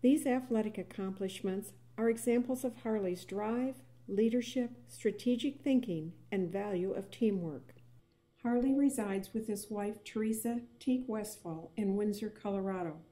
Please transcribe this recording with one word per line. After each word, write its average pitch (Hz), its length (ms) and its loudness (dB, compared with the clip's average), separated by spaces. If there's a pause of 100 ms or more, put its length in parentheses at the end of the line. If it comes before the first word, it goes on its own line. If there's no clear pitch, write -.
These 277 260 4
athletic 240 500 0
accomplishments 190 960 -4 (240)
are 226 120 4
examples 240 540 2
of 240 200 -2
Harley's 196 420 0
drive, 233 560 -2 (260)
leadership, 233 640 2 (160)
strategic 240 760 0
thinking, 180 520 0 (180)
and 185 200 0
value 196 400 -2
of - 180 -6
teamwork. 175 640 0 (720)
Harley 247 300 2
resides 220 600 2
with 220 140 -4
his 202 240 -4
wife, 208 320 -4
Teresa 220 580 -2 (180)
Teague 254 280 0
Westfall, 196 680 -6
in 196 200 2
Windsor, 208 340 0
Colorado. 190 680 -4 (140)